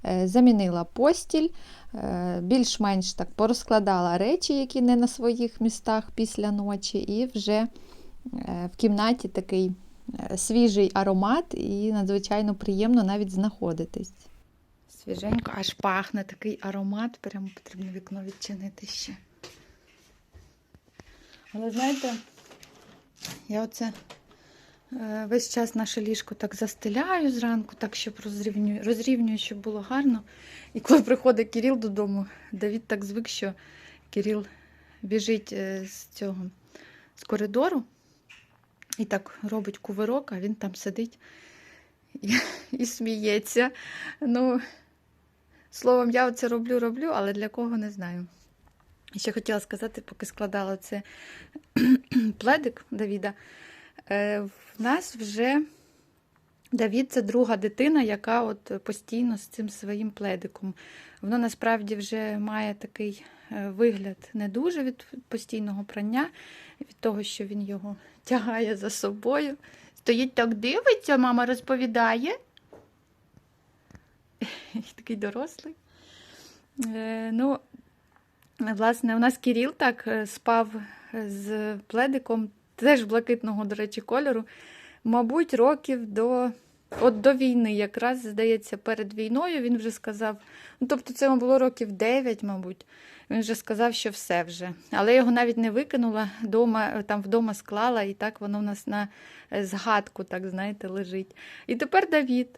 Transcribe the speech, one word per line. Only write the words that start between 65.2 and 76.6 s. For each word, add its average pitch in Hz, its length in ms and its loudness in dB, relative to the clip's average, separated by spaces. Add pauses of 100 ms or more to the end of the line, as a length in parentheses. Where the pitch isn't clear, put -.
постійного 208 560 -6
прання, 226 440 -2 (520)
від - 200 -16
того, 214 220 0
що 202 220 -8
він 208 180 -6
його 196 340 -8 (280)
тягає 226 520 0
за 202 140 -6
собою. 254 680 -2 (400)
Стоїть 247 380 2
так, 233 200 2
дивиться, 285 640 4
мама 247 280 4
розповідає. 247 920 0 (2250)
<laughs> 226 200 -12
Такий 226 220 -8
дорослий. 233 580 -8 (1120)